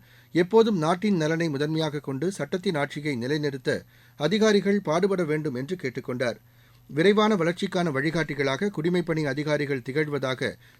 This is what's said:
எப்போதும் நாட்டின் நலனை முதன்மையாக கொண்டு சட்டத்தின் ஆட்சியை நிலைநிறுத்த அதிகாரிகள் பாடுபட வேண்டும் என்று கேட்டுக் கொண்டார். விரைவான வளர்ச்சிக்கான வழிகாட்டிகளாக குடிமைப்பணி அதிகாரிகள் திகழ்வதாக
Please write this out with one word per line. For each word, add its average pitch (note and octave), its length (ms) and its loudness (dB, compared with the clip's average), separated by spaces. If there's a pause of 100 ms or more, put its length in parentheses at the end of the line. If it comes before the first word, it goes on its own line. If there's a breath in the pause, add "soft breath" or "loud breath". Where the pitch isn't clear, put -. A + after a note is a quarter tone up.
(360 soft breath)
எப்போதும் G#3+ 420 6
நாட்டின் F3+ 380 2
நலனை E3 340 0
முதன்மையாக D3+ 500 -2
கொண்டு C#3 320 -4
சட்டத்தின் F3+ 440 -4
ஆட்சியை C#3+ 400 -4
நிலைநிறுத்த C3+ 600 -2 (420 soft breath)
அதிகாரிகள் G3+ 640 4
பாடுபட F3+ 400 0
வேண்டும் D3+ 320 -2
என்று C#3 200 -6
கேட்டுக் C3 280 -6
கொண்டார். B2 360 -4 (500 soft breath)
விரைவான G#3 460 4
வளர்ச்சிக்கான F3 560 0
வழிகாட்டிகளாக D3 800 -2
குடிமைப்பணி E3+ 540 0
அதிகாரிகள் C#3+ 640 -2
திகழ்வதாக C3+ 640 -2 (260 soft breath)